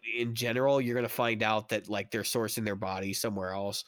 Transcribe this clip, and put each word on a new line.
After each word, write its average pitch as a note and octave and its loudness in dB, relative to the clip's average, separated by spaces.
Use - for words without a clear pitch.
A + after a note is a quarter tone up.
in A#2+ 0
general, B2+ 4
you're A#2+ 0
gonna A#2+ 0
find A#2 2
out G#2+ 2
that, G#2 -2
like, G2+ -4
they're G#2 0
sourcing A2+ 0
their G2+ 0
bodies G2 -2
somewhere G2 -2
else, G2+ -4